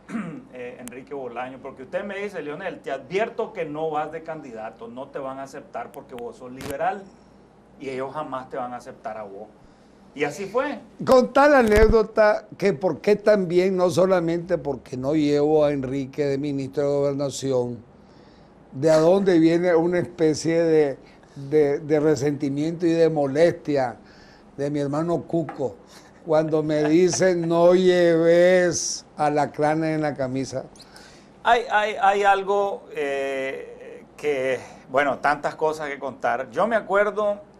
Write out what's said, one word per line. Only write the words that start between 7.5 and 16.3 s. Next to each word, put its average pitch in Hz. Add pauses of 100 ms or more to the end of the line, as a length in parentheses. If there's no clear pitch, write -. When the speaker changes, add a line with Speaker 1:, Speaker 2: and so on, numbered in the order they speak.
Speaker 1:
y 135
ellos 131
jamás 135
te 147
van 123
a 123
aceptar 117
a 107
vos". 101 (680)
Y 139
así 190
fue. 254 (280)
Speaker 2:
Contá 262
la 285
anécdota 214 (120)
que 190
por 156
qué 208
también, 190
no 180
solamente 170
porque 135
no 135
llevo 147
a 147
Enrique 135
de 139